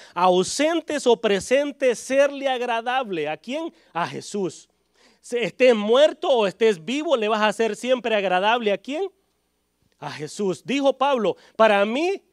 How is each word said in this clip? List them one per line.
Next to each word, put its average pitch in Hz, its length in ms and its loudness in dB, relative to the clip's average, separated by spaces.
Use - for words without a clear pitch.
ausentes 269 960 0
o 233 100 4
presentes, 247 840 0
serle 277 500 0
agradable". 233 840 -4
¿A 156 80 -8
quién? 294 340 -8
A 165 120 -4
Jesús. 143 600 -8
Se-, 240 220 -6
estés 240 320 4
muerto 254 540 2
o 233 180 4
estés 185 380 0
vivo, 285 320 -2
le 214 120 0
vas 220 120 0
a 214 140 2
ser 220 220 -2
siempre 240 380 -2
agradable. 202 580 0
¿A 190 40 -2
quién? 330 320 -6
A 147 120 -12
Jesús. 151 560 -6
Dijo 269 320 0
Pablo, 254 400 0
"Para 214 300 4
mí 320 340 -2